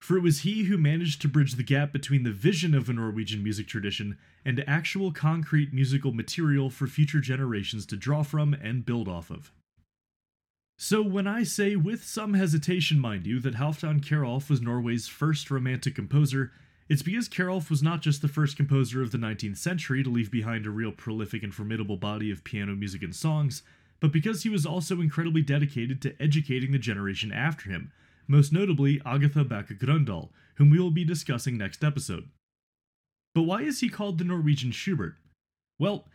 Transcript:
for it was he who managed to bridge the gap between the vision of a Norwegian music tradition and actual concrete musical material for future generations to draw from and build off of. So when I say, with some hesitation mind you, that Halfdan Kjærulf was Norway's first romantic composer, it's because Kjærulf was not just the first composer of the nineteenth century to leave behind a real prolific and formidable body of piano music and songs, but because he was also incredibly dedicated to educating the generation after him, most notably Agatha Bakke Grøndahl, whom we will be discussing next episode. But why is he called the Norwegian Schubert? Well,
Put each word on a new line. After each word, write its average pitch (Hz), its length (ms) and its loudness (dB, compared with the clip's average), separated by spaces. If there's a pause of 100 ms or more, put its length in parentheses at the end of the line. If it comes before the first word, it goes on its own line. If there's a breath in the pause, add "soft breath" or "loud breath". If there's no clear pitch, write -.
for 180 160 0
it 185 60 2
was 160 200 4
he 214 240 0
who 196 120 4
managed 156 440 2
to 151 60 2
bridge 139 260 4
the 120 100 -2
gap 143 280 2
between 139 300 0
the 120 80 0
vision 156 420 2
of 123 160 2
a 127 40 0
Norwegian 107 500 -2
music 104 240 -2
tradition 101 500 -4 (280 soft breath)
and 131 240 -2
actual 170 420 0
concrete 151 600 0
musical 135 400 2
material 139 580 0
for 135 160 -6
future 151 320 2
generations 117 680 -2
to 104 100 -8
draw 143 260 -2
from 147 320 0
and 120 320 -4
build 117 220 -2
off 85 200 -8
of. 80 220 -14 (1300)
So 214 240 0
when 196 240 0
I 220 160 -2
say, 202 320 0
with 202 300 0
some 214 300 -4
hesitation 165 680 2
mind 104 260 -2
you, 120 140 -2
that 120 160 -4
Halfdan 151 440 0
Kjærulf 139 480 0
was 127 140 2
Norway's 120 460 -2
first 151 420 -2
romantic 131 460 -2
composer, 135 560 2 (360 soft breath)
it's 147 140 2
because 226 260 -2
Kjærulf 185 420 -2
was 143 120 2
not 160 200 2
just 143 200 2
the 151 60 2
first 143 280 0
composer 135 460 2
of 117 80 -2
the 120 80 -4
nineteenth 107 400 -4
century 151 460 0
to 127 60 -2
leave 120 200 0
behind 113 340 -2
a 107 60 -4
real 107 220 -4
prolific 110 500 -6
and 101 100 -8
formidable 107 440 -4
body 107 340 -4
of 95 140 -8
piano 101 320 -6
music 98 260 -6
and 82 140 -8
songs, 151 480 0 (360 soft breath)
but 151 120 4
because 196 300 0
he 226 80 0
was 180 160 0
also 175 340 -2
incredibly 160 400 2
dedicated 139 640 0
to - 180 -6
educating 139 520 0
the 139 60 2
generation 101 540 -4
after 127 380 -4
him, 87 200 -6 (360 soft breath)
most 143 260 6
notably 147 540 2
Agatha 143 380 2
Bakke 104 340 -6
Grøndahl, 117 500 0 (280 soft breath)
whom 143 120 10
we 156 100 10
will 180 120 2
be 165 160 2
discussing 131 500 -2
next 101 260 -4
episode. 143 460 -2 (1080)
But 165 100 4
why 196 180 0
is 294 180 -4
he 240 80 0
called 202 300 -4
the 165 60 0
Norwegian 147 480 0
Schubert? 135 420 -4 (640)
Well, 196 360 -2